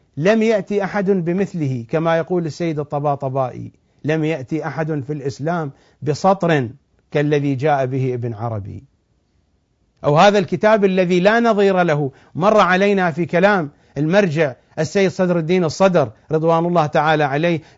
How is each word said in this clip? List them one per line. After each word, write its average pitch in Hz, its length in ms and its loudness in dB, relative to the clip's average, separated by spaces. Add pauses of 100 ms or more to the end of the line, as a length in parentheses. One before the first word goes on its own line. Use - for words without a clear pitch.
(180)
لم 208 260 2
يأتي 208 400 0
أحد 190 280 -2
بمثله، 170 760 -2
كما 165 280 0
يقول 170 280 -2
السيد 160 340 -6
الطباطبائي: 135 920 -6 (320)
"لم 156 220 -2
يأتي 151 420 -6
أحد 151 400 -6
في 151 60 -8
الإسلام 147 580 -6 (300)
بسطر 151 680 0 (420)
كالذي 147 440 0
جاء 139 300 0
به 131 280 -2
ابن 120 200 -6
عربي"، 101 500 -8 (1200)
أو 143 120 4
هذا 202 220 6
الكتاب 202 460 2
الذي 185 340 2
لا 208 200 4
نظير 196 440 2
له. 147 280 0 (240)
مر 214 240 2
علينا 185 520 2
في 170 140 -4
كلام 180 440 2 (280)
المرجع 156 580 2 (240)
السيد 180 320 0
صدر 175 260 0
الدين 170 260 0
الصدر 160 480 2 (200)
رضوان 165 340 2
الله 170 200 2
تعالى 151 380 2
عليه 151 380 -2 (160)